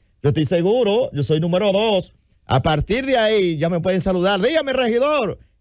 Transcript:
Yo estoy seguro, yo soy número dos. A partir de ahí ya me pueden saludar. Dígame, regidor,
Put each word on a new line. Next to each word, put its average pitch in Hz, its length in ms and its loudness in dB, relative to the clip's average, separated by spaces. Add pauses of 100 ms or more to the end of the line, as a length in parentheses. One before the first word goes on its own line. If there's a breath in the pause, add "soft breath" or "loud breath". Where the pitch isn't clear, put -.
(240)
Yo 139 60 2
estoy 151 160 0
seguro, 202 680 2
yo 143 120 -4
soy 156 180 0
número 185 320 0
dos. 202 400 0 (320)
A 131 160 0
partir 165 440 -2
de 262 120 0
ahí 208 400 0
ya 160 120 -2
me 175 120 -2
pueden 185 180 0
saludar. 190 420 0
Dígame, 277 300 0
regidor, 254 680 0 (220 soft breath)